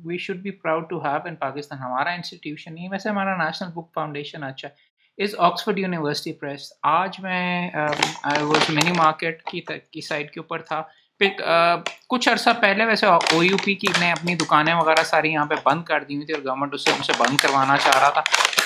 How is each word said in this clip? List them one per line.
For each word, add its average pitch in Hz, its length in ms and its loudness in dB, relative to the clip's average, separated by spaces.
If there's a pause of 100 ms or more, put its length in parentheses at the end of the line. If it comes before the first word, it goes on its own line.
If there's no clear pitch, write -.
we 175 160 -4
should 185 200 -8
be 196 80 -8 (160)
proud 160 260 0
to 151 120 -6
have 147 220 -2
in 165 60 -10 (100)
Pakistan, 143 300 -8
हमारा 135 400 -2
इंस्टीट्यूशन 165 600 -12
नहीं, 175 160 -12
वैसे 196 200 -4
हमारा 196 260 -2
नेशनल 165 340 -4
बुक 165 260 -12
फाउंडेशन 151 460 -8
अच्छा 135 260 -10
है, - 80 -18 (500)
is 202 100 -4
Oxford 175 420 2
University 165 540 -4 (120)
Press। 143 180 -8 (240)
आज 185 340 2
मैं, 180 540 -2 (140)
um, 147 140 -2 (260)
I 147 100 0
was 151 320 0
मिनी 160 220 2
मार्केट 160 500 0 (100)
की 175 100 -8
त-, 156 200 -10 (120)
की 156 80 -12
साइड 151 300 -6
के - 80 -14
ऊपर 160 220 -8
था। 160 300 -8 (280)
पिक-, 196 220 2
अ, 170 420 4 (260)
कुछ 247 200 2
अरसा 226 240 4
पहले 214 320 4
वैसे 214 220 2
ओयूपी 180 680 4
की 202 120 -2 (120)
ने 175 120 2
अपनी 170 240 -2
दुकानें 160 380 4
वगैरह 160 300 4
सारी 156 260 2
यहाँ 147 180 0
पे - 80 0
बंद 156 320 2
कर 147 160 0
दी 143 120 -8
हुई 147 100 -6
थी 156 80 -6
और 147 80 -4
गवर्नमेंट 135 320 -4
उससे, - 180 0
उनसे - 220 -2
बंद - 280 0
करवाना 139 360 2
चाह 139 220 2
रहा 139 120 6
था। 151 120 0 (420)